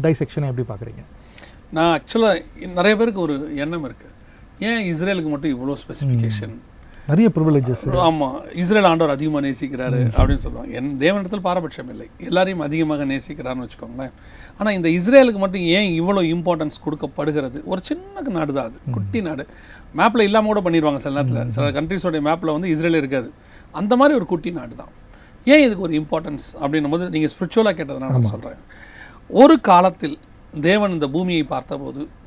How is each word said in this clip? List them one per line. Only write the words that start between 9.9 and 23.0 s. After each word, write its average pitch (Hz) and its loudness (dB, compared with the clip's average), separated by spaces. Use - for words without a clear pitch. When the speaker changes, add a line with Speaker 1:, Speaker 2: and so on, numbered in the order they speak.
Speaker 1:
ம். 123 4
Speaker 2:
அப்படின்னு 135 6
சொல்லுவாங்க. 120 -6
என் 135 -6
தேவனிடத்தில் 190 2
பாரபட்சம் 175 -4
இல்லை, 110 -14
எல்லாரையும் 180 0
அதிகமாக 151 -2
நேசிக்கிறாருன்னு 131 -6
வச்சுக்கோங்களேன். 123 -14
ஆனா, 208 -2
இந்த 175 0
இஸ்ரேலுக்கு 220 6
மட்டும் 190 -2
ஏன் 170 2
இவ்வளோ 196 2
இம்பார்ட்டன்ஸ் 165 -2
கொடுக்கப்படுகிறது? 147 -4
ஒரு 185 -4
சின்ன 381 -10
நாடு 160 -4
தான் 131 -2
அது, 117 -14
Speaker 1:
ம். 135 -4
Speaker 2:
குட்டி 113 -4
நாடு. 151 -8
மேப்ல 220 4
இல்லாம 214 4
கூட 208 0
பண்ணிடுவாங்க 160 2
சில 139 -2
நேரத்துல. 120 -2
Speaker 1:
ம். - -4
Speaker 2:
சில 135 -2
கண்ட்ரிஸோடைய 160 -2
மேப்ல 156 0
வந்து 170 -2
இஸ்ரேல் 160 0
இருக்காது. 135 -2